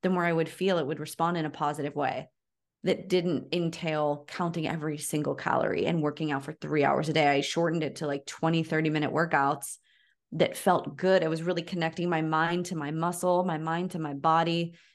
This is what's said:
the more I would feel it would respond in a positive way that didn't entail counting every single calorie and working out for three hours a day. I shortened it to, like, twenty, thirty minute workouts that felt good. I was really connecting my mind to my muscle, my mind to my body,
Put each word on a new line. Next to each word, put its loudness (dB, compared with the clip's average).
the 2
more 2
I 2
would 2
feel 0
it 0
would -4
respond -2
in 0
a -2
positive -4
way -2
that 0
didn't 0
entail -2
counting -2
every -4
single -2
calorie 0
and 2
working -2
out -4
for -10
three 0
hours 2
a -2
day. 6
I 4
shortened 0
it -6
to, -4
like, -4
twenty, 0
thirty 0
minute 0
workouts 0
that 2
felt 0
good. 4
I 0
was -2
really -2
connecting -2
my 0
mind 0
to -6
my -6
muscle, 0
my -2
mind -4
to -8
my -6
body, 2